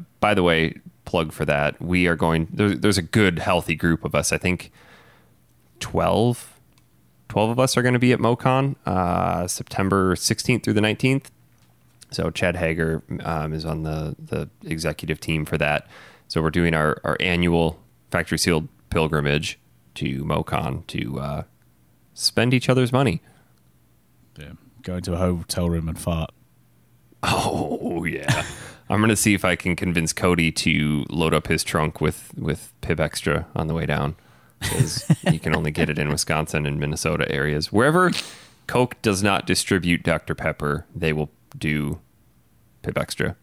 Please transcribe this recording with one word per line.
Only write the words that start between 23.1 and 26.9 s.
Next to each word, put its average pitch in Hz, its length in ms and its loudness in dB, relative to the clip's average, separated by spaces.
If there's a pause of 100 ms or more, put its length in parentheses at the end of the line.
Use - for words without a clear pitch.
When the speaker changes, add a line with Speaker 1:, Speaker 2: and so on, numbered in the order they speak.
Speaker 2:
Yeah, 73 140 -18 (280)
go 92 140 -6
into 90 180 -4
a 82 40 -2
hotel 87 520 0
room 82 180 0
and 80 120 -6
fart. 80 320 -4 (880)